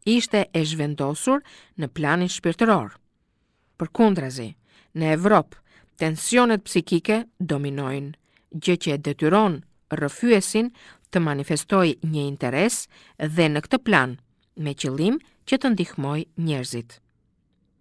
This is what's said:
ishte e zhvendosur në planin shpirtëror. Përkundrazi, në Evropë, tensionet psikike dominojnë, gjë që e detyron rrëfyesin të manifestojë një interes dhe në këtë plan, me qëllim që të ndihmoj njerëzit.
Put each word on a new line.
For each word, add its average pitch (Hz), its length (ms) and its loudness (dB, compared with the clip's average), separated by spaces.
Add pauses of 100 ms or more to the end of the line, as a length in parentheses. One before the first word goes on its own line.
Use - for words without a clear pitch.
ishte 220 480 2
e 160 100 2
zhvendosur 151 800 -2 (340)
në 151 160 -6
planin 165 380 0
shpirtëror. 175 640 0 (840)
Përkundrazi, 151 720 -2 (400)
në 156 220 0
Evropë, 185 420 2 (400)
tensionet 208 680 2
psikike 208 600 0 (140)
dominojnë, 143 760 -6 (400)
gjë 170 280 0
që 147 120 -2
e 143 140 -4
detyron 165 500 2 (320)
rrëfyesin 214 800 0 (400)
të 175 140 2
manifestojë 156 840 0
një 151 220 -2
interes 139 580 -2 (320)
dhe 156 320 2
në 151 160 -2
këtë - 180 0
plan, 131 320 2 (400)
me 147 180 -6
qëllim 156 440 0 (300)
që 262 100 2
të 262 160 0
ndihmoj 151 460 -4 (160)
njerëzit. 127 600 -6 (840)